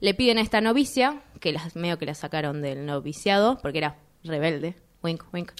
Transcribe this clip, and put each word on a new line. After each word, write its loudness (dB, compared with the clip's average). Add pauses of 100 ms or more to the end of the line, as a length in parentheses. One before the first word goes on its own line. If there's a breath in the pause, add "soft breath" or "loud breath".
le 2
piden 4
a 4
esta 2
novicia, 2 (180)
que -2
las, -8
medio -2
que -6
la -6
sacaron -4
del -6
noviciado, 2
porque -4
era -2 (280)
rebelde, -2 (280)
wink, -4 (120)
wink, -8